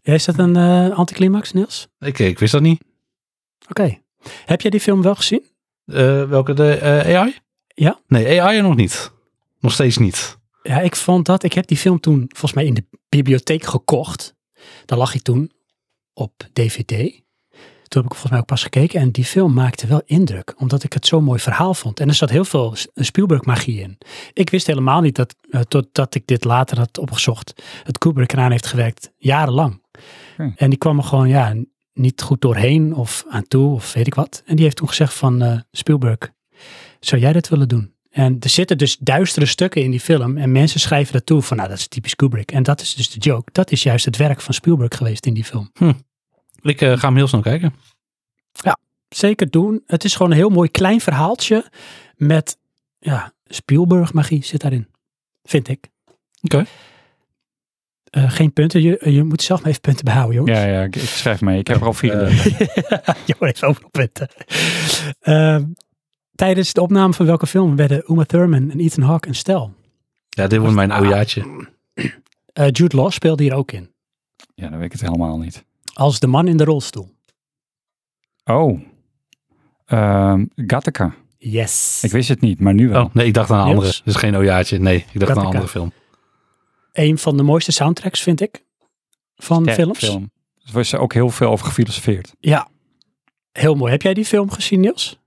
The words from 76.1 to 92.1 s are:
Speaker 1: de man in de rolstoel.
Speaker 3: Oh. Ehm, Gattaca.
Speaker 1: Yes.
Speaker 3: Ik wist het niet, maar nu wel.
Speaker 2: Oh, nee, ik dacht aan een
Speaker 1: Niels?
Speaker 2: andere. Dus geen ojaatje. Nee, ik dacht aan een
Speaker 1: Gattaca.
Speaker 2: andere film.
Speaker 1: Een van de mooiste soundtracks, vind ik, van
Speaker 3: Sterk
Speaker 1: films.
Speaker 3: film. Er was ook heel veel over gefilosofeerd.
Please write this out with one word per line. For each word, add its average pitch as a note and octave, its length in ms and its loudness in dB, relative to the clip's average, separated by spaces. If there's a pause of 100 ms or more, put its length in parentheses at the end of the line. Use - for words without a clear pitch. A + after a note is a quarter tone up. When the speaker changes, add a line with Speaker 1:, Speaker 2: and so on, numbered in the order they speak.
Speaker 1:
de C3+ 80 2
man C#3+ 200 2
in E3 100 2
de D3+ 60 4
rolstoel. C3+ 460 -2 (1300)
Speaker 3:
Oh. B2 360 0 (1040)
Ehm, G2+ 600 2 (100)
Gattaca. A#2+ 600 -4 (220)
Speaker 1:
Yes. - 640 -4
Speaker 3:
Ik G#2+ 80 -2
wist A#2+ 180 0
het C3+ 120 0
niet, A2 180 0
maar G2 140 4
nu A2+ 160 4
wel. B2 160 2
Speaker 2:
Oh, - 80 -10
nee, A#2+ 120 2
ik A2+ 80 2
dacht G#2+ 180 2
aan G#2+ 80 4
een G2 60 2
Speaker 1:
Niels? F#2+ 120 4
Speaker 2:
andere. F#2+ 260 0
Dus G#2 120 0
geen G#2+ 200 0
ojaatje. F#2+ 440 2
Nee, F#2 340 2
ik G#2 60 -6
dacht G2 120 2
aan B2+ 60 2
een G2+ 60 0
Speaker 1:
Gattaca. F#2+ 40 -2
Speaker 2:
andere F#2+ 200 -2
film. E2+ 240 -8 (1040)
Speaker 1:
Een D#3 240 2
van D3 200 0
de C#3 60 2
mooiste D#3 280 2
soundtracks, E3 500 -2
vind E3+ 200 0
ik, - 220 -8 (720)
van - 260 -2
Speaker 3:
Sterk C#3 160 2
Speaker 1:
films. F3+ 220 0
Speaker 3:
film. G2+ 320 -6 (340)
Er A#2 80 -20
was A#2 220 -2
ook B2 180 -4
heel A#2+ 160 2
veel A#2 200 0
over A2 160 -2
gefilosofeerd. G#2+ 720 -4